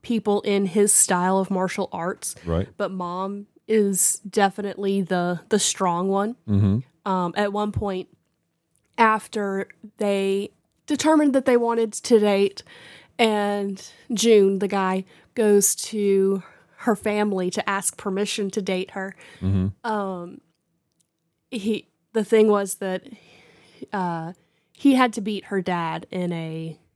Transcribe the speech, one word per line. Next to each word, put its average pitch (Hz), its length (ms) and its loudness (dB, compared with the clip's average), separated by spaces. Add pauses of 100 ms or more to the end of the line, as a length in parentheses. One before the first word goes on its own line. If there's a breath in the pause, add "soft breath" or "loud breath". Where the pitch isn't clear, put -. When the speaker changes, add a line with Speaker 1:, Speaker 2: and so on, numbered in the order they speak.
Speaker 1:
people 208 400 0
in 202 240 0
his 202 280 2
style 185 460 2
of 190 100 -2
martial 185 440 -2
arts. 175 420 -8 (100)
Speaker 2:
Right. 85 300 -2
Speaker 1:
But 196 160 -6
mom 190 560 -8 (220)
is 202 500 2 (100)
definitely 196 720 -2
the, 175 460 -2
the 214 100 2
strong 185 520 0
one. 202 260 0 (140)
Speaker 2:
Mm-hmm. 104 600 0
Speaker 1:
Um, 180 280 -2
at 202 160 0
one 208 180 -2
point, 196 380 -6 (880)
after 208 720 0 (260)
they 196 540 -2 (380)
determined 302 460 4
that 269 120 2
they 254 100 4
wanted 233 380 0
to - 260 4
date, 202 440 2 (540 loud breath)
and 202 640 0 (320 loud breath)
June, 196 460 4
the 202 80 -2
guy, 190 380 -2 (300 soft breath)
goes 208 400 4
to 196 680 0 (340 soft breath)
her 226 180 0
family 208 560 -2
to - 180 -4
ask 196 260 -4
permission 202 540 -4
to 214 100 -4
date 190 320 -4
her. 190 240 -10 (240 loud breath)
Speaker 2:
Mm-hmm. 95 280 0 (220)
Speaker 1:
Um, 190 520 -6 (1120)
he, 214 360 -4 (260)
the 220 100 0
thing 220 240 6
was 202 280 0
that, 185 280 -6 (880 loud breath)
uh, 175 400 -4 (400)
he 277 220 4
had 254 180 2
to 226 80 -6
beat 196 240 -6
her 190 160 -2
dad 170 480 -4
in 180 240 -4
a 160 460 -8 (160)